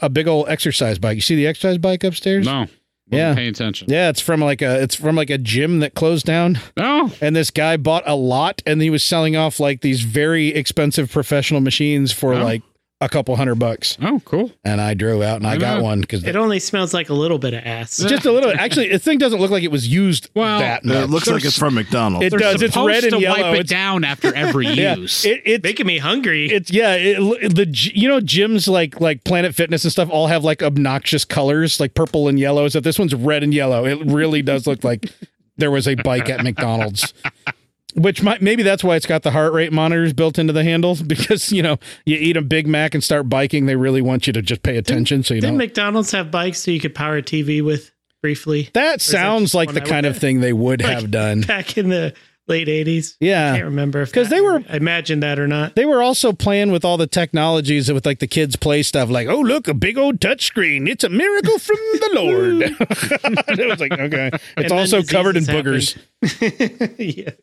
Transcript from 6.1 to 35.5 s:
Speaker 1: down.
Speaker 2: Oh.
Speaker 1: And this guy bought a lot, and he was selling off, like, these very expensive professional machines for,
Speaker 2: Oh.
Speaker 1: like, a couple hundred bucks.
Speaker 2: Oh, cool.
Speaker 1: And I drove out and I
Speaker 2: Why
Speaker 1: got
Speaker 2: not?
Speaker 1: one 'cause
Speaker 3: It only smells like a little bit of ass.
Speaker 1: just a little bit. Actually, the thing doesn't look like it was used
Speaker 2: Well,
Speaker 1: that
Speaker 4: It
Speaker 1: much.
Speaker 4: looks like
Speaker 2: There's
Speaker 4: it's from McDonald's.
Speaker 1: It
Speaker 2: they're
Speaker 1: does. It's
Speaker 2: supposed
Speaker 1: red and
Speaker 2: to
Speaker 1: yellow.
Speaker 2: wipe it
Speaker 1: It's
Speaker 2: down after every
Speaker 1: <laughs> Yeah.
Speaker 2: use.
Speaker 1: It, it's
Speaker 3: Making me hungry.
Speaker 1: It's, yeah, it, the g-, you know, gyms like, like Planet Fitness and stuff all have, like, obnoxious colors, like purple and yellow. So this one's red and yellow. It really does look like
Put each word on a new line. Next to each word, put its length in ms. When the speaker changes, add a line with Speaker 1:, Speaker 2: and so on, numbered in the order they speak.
Speaker 1:
down. 340
Speaker 2:
Oh. 440
Speaker 1:
And 140
this 160
guy 260
bought 280
a 100
lot, 500
and 160
he 80
was 140
selling 340
off, 240
like, 200
these 200
very 480
expensive 640
professional 500
machines 500
for, 220
Speaker 2:
Oh. 100
Speaker 1:
like, 200
a 80
couple 280
hundred 200
bucks. 460
Speaker 2:
Oh, 240
cool. 260
Speaker 1:
And 180
I 140
drove 260
out 160
and 80
I 80
Speaker 2:
Why 60
Speaker 1:
got 160
Speaker 2:
not? 80
Speaker 1:
one 200
'cause 200
Speaker 3:
It 120
only 220
smells 380
like 140
a 40
little 240
bit 160
of 100
ass. 340
Speaker 1:
just 280
a 60
little 180
bit. 100
Actually, 300
the 80
thing 220
doesn't 200
look 120
like 120
it 80
was 160
used 460
Speaker 2:
Well, 260
Speaker 1:
that 240
Speaker 4:
It 40
Speaker 1:
much. 220
Speaker 4:
looks 180
like 60
Speaker 2:
There's 100
Speaker 4:
it's 60
from 160
McDonald's. 500
Speaker 1:
It 60
Speaker 2:
they're 80
Speaker 1:
does. 240
It's 100
Speaker 2:
supposed 140
Speaker 1:
red 160
and 100
Speaker 2:
to 60
Speaker 1:
yellow. 220
Speaker 2:
wipe 160
it 40
Speaker 1:
It's 80
Speaker 2:
down 340
after 300
every 340
Speaker 1:
<laughs> 60
Yeah. 220
Speaker 2:
use. 300
Speaker 1:
It, 200
it's 180
Speaker 3:
Making 220
me 140
hungry. 500
Speaker 1:
It's, 220
yeah, 240
it, 580
the 140
g-, 260
you 140
know, 120
gyms 480
like, 320
like 240
Planet 300
Fitness 300
and 80
stuff 180
all 160
have, 180
like, 200
obnoxious 600
colors, 560
like 140
purple 340
and 120
yellow. 280
So 120
this 180
one's 160
red 300
and 100
yellow. 320
It 200
really 360
does 240
look 180
like 280